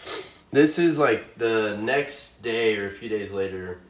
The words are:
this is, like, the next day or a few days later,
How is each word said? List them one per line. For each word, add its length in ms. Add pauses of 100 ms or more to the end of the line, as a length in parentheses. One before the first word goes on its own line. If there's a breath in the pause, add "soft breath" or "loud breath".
(500 loud breath)
this 280
is, 200
like, 380
the 420
next 640
day 380
or 80
a 40
few 200
days 220
later, 580